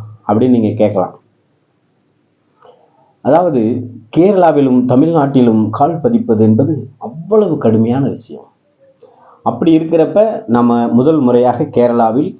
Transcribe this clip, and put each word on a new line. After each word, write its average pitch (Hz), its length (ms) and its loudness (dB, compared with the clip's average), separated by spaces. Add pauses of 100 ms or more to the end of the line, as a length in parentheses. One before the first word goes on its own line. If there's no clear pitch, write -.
(260)
அப்படின்னு 113 220 0
நீங்க 110 280 2
கேட்கலாம். 104 440 -2 (2000)
அதாவது, 156 720 0 (260)
கேரளாவிலும் 151 720 2
தமிழ்நாட்டிலும் 127 840 2
கால் 165 300 -2
பதிப்பது 110 440 0
என்பது 127 440 0 (100)
அவ்வளவு 175 600 -2
கடுமையான 117 500 0
விஷயம். 78 360 -12 (1000)
அப்படி 160 360 0
இருக்கிறப்ப, 165 680 0
நம்ம 120 420 0
முதல் 131 300 2
முறையாக 123 460 0
கேரளாவில் 120 760 0